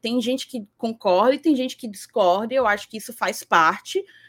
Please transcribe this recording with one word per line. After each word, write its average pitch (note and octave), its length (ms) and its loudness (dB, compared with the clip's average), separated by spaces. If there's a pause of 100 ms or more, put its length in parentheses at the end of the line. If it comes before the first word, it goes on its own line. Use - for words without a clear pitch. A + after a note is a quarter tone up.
Tem A#3+ 180 -2
gente B3+ 260 -2
que G#3+ 300 -12
concorda A3+ 580 2
e C#4+ 40 -6
tem D4+ 180 2
gente B3+ 220 -4
que A#3 100 -12
discorda, G3+ 640 0
e C4 60 -4
eu A#3+ 80 2
acho G#3 220 -2
que A3 100 -12
isso A#3 140 -14
faz - 300 -6
parte F#3 600 2 (240)